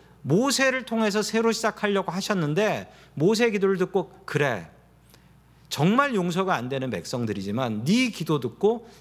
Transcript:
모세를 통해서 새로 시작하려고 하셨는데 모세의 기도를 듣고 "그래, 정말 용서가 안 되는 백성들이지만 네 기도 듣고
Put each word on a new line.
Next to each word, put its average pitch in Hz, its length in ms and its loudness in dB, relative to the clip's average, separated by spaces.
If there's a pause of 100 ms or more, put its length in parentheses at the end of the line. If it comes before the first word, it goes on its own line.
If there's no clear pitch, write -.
(220)
모세를 262 640 2
통해서 214 340 0
새로 226 320 0
시작하려고 202 580 -2
하셨는데 170 800 0 (240)
모세의 214 380 2
기도를 196 240 2
듣고 180 360 -2 (120)
"그래, 120 460 -2 (1000)
정말 240 460 2
용서가 180 400 0
안 127 140 -2
되는 131 220 -4
백성들이지만 107 960 -4
네 240 240 2
기도 160 300 -2
듣고 208 500 -2 (100)